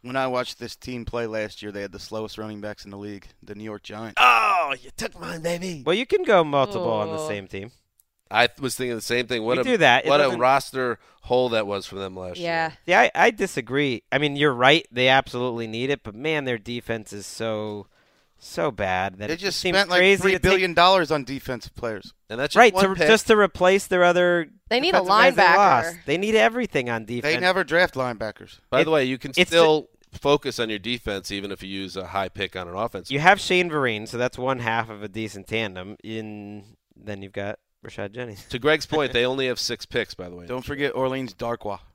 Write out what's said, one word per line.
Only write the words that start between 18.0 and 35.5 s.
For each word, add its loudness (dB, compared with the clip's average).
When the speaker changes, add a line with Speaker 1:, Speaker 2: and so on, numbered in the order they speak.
Speaker 3:
so -4
bad -2
that -10
Speaker 1:
They -4
Speaker 3:
it -8
just -14
Speaker 1:
just -4
Speaker 3:
seems 0
Speaker 1:
spent, 2
like, 2
Speaker 3:
crazy 4
to 2
take 0
Speaker 1:
three 4
billion 2
dollars 4
on 0
defensive -10
players. -8
Speaker 2:
And -8
that's -2
just 4
Speaker 3:
Right, 10
Speaker 2:
one 4
Speaker 3:
to, 0
Speaker 2:
pick. 2
Speaker 3:
just 6
to 6
replace 4
their 2
other 4
Speaker 4:
They 2
need 0
a 6
Speaker 3:
defensive 2
ends 6
they 6
Speaker 4:
linebacker. 8
Speaker 3:
lost. 4
They 0
need -2
everything 0
on -4
defense. -2
Speaker 1:
They 0
never 2
draft 2
linebackers. -8
Speaker 2:
By 2
Speaker 3:
It, 4
Speaker 2:
the -2
way, 4
you -2
can -10
Speaker 3:
it's 2
Speaker 2:
still 4
focus 0
on -2
your -4
defense -6
even -6
if -12
you -12
use -10
a -10
high -4
pick -8
on -8
an -12
offense. -8
Speaker 3:
You -2
have 4
Shane 0
Vereen, -2
so -10
that's -2
one -4
half -2
of -14
a -12
decent -10
tandem. -8